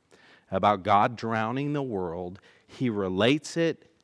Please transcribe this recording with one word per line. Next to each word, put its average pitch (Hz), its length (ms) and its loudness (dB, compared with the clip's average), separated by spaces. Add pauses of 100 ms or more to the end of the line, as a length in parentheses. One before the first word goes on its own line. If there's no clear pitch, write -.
(500)
about 95 320 2
God 107 340 4
drowning 113 560 -4
the 147 100 -4
world, 92 580 -6 (260)
he 123 240 -2
relates 104 640 0
it 165 340 -4 (140)